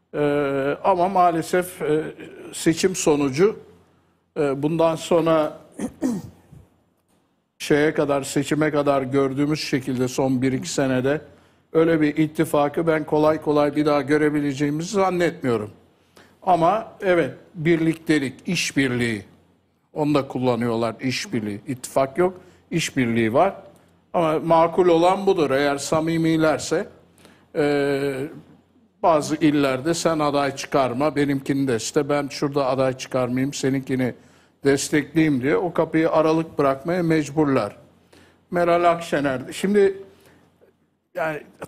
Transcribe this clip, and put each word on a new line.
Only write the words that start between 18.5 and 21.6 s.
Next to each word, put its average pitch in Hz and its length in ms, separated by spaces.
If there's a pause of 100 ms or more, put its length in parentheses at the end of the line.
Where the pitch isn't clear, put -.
onu 147 200
da 135 140
kullanıyorlar, 117 720
işbirliği. 107 680